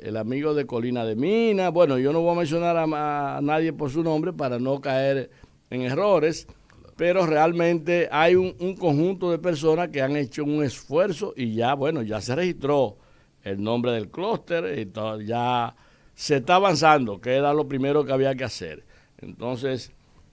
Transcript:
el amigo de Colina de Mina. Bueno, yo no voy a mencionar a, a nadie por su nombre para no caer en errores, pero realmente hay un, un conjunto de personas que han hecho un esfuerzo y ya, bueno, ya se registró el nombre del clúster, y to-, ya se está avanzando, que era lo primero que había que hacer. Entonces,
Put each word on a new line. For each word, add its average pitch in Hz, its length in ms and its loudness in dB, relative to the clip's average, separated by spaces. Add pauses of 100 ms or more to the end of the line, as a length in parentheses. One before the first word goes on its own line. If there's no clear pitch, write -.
el 107 100 -4
amigo 135 340 -2
de 143 140 -2
Colina 120 400 -2
de 110 100 -2
Mina. 196 540 2
Bueno, 160 280 4
yo 139 140 2
no 165 80 2
voy 170 140 2
a 170 60 -2
mencionar 170 360 0
a, 147 640 -2
a - 20 -4
nadie 156 320 0
por 147 180 -6
su 156 120 -2
nombre 160 320 -2
para 131 240 -4
no 135 240 -2
caer 135 480 0 (400)
en 127 120 -4
errores, 156 640 2 (480)
pero 175 300 2
realmente 170 880 2
hay 165 220 4
un, 185 260 2
un 185 160 -4
conjunto 180 540 2
de 170 80 0
personas 160 500 0
que 139 140 -2
han 135 140 0
hecho 147 280 -4
un 147 180 0
esfuerzo 165 720 -2
y 117 200 -4
ya, 117 200 0
bueno, 139 280 -2
ya 107 180 -4
se 107 160 -4
registró 143 600 0 (440)
el 98 200 -6
nombre 120 300 0
del 110 180 -4
clúster, 175 680 -4
y 110 60 -6
to-, 110 380 -8
ya 120 520 -2 (400)
se - 220 0
está 139 200 2
avanzando, 151 640 4
que 123 140 -2
era 143 200 2
lo 147 120 0
primero 139 380 0
que 131 80 -4
había 135 220 2
que 127 100 -6
hacer. 82 400 -10 (340)
Entonces, 123 720 -6 (420)